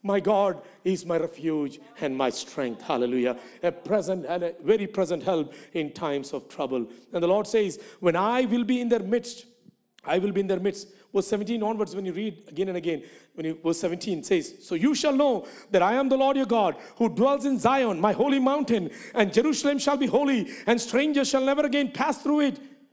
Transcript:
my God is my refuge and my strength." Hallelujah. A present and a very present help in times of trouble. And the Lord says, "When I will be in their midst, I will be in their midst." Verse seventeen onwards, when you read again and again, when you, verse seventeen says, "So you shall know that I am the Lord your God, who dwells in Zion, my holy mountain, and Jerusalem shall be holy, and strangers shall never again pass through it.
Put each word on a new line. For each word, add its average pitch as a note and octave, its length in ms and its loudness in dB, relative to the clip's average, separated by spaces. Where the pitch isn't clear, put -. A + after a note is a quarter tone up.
my G3+ 160 0
God G3 300 2
is F3+ 180 -4
my E3+ 140 0
refuge D3+ 500 -4
and C3+ 220 -4
my B2+ 80 2
strength." A#2+ 500 -6
Hallelujah. B2 440 0
A - 20 -10
present F#3 360 -2
and F3 220 -2
a - 20 -4
very G#3 160 2
present F3 440 -2
help D#3 220 0
in D3+ 180 -4
times C#3+ 400 -4
of C3+ 220 -10
trouble. C3 280 -2
And F3 140 -2
the F3 80 4
Lord G#3 120 0
says, G#3 320 0
"When E3+ 160 2
I A#3+ 360 2
will A#3+ 200 0
be B3 80 2
in A#3+ 140 -2
their A3 200 -2
midst, - 240 -4
I F3+ 40 4
will G3 200 0
be G3 80 0
in F#3 60 -4
their F#3 160 -2
midst." F#3+ 160 -6
Verse G3 200 0
seventeen G#3+ 360 -2
onwards, G#3 240 -4
when G3 140 -6
you E3+ 140 -6
read G#3+ 120 -4
again F#3 200 -2
and F3+ 120 -4
again, E3 160 -2
when D#3+ 140 -6
you, D#3+ 60 -4
verse E3 180 0
seventeen E3+ 340 -4
says, F3 240 0
"So F3+ 60 -4
you D4+ 80 4
shall C#4+ 300 2
know C#4 80 4
that F#3 100 6
I - 100 2
am C4+ 120 0
the C4 100 2
Lord C4+ 180 4
your G#3+ 160 -2
God, F#3 160 2
who A#3 100 2
dwells C#4 220 2
in C4+ 140 0
Zion, A#3+ 400 2
my G3+ 140 2
holy C#4 180 4
mountain, A#3 340 0
and G#3+ 120 4
Jerusalem C#4+ 380 0
shall C#4 280 0
be F#3 120 0
holy, C#4 220 2
and A#3 140 4
strangers C#4 420 2
shall C4 200 2
never D4 200 2
again C#4+ 180 0
pass D4 220 0
through D4 160 2
it. C#4 80 -10